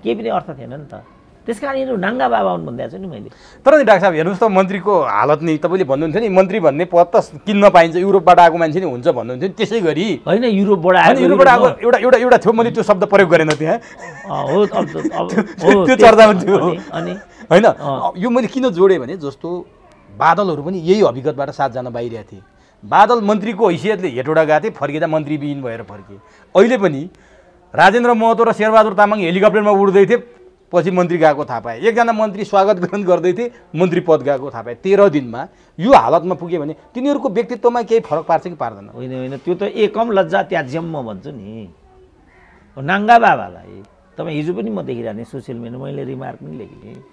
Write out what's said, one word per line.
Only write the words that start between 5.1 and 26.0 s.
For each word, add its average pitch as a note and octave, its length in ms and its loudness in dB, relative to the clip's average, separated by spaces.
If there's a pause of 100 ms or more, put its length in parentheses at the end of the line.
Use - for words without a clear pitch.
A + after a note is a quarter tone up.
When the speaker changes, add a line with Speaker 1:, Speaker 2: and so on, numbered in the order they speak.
Speaker 2:
नि, D#3+ 160 -2
तपाईँले F3+ 260 -2
भन्नुहुन्थ्यो D3+ 380 -2
नि, A#3 60 -2
मन्त्री F#3+ 320 2
भन्ने D#3 240 0
पद E3+ 220 2 (100)
त D#3+ 300 -2
किन्न G3+ 240 4
पाइन्छ, E3 260 4
युरोपबाट F3+ 440 4
आएको E3+ 180 6
मान्छे D#3+ 220 -2
नि F3 100 -4
हुन्छ B2 180 -4
भन्नुहुन्थ्यो B2+ 400 -4
नि। F3 60 -10
त्यसै A3 260 -4
गरी F#3+ 460 -2
Speaker 1:
होइन, G#3 180 0
युरोपबाट G3 520 2
Speaker 2:
होइन, E3 100 4
Speaker 1:
आएको C4 140 4
Speaker 2:
युरोपबाट B3+ 280 6
Speaker 1:
युरोप A#3+ 180 6
Speaker 2:
आएको - 160 0
एउटा, A#3 160 2
एउटा, A#3+ 200 4
एउटा B3 180 4
थियो, G#3 160 2
मैले A#3 180 0
त्यो A3 120 -4
शब्द G3+ 220 0
प्रयोग G3 260 2
गरेन E3 180 2
त्यहाँ। D#3 300 -2
Speaker 1:
अँ, - 760 -10
हो, G3 100 2
अब G3+ 60 0
त, - 80 -10
अब E3+ 100 -2
Speaker 2:
<laughs> C#3+ 40 -12
त्यो, D#3+ 120 -8
Speaker 1:
हो, F3 280 -6
Speaker 2:
त्यो F#3+ 560 2
Speaker 1:
त्यस्तो B3+ 200 6
Speaker 2:
चर्चा A3 200 10
हुन्थ्यो। G3 320 2
Speaker 1:
अनि, F3 220 -2 (120)
अनि? E3+ 180 -8 (400)
Speaker 2:
होइन, F#3+ 140 6
Speaker 1:
अँ। C#3+ 520 -2
Speaker 2:
यो F#3+ 140 -4
मैले A#3+ 160 0
किन B3+ 220 -2
जोडेँ F#3 300 2
भने, C3+ 180 -10
जस्तो E3 500 -12 (500)
बादलहरू E3 460 0
पनि F3+ 160 -8
यही F3 220 2
हकीकतबाट C3+ 500 -2
सात C#3 220 -4
जान B2 160 -8
बाहिरिया A#2 340 -10
थिए। G2 200 -20 (420)
बादल G#3 360 4
मन्त्रीको G#3 500 0
हैसियतले F3+ 380 -4
हेटौँडा C#3+ 360 0
गएको D3+ 180 2
थिए, A3 80 -6
फर्किँदा C#3+ 360 -6
मन्त्रीविहीन D3 560 -4
भएर A#2 200 -10
फर्किए। G2+ 360 -20 (380)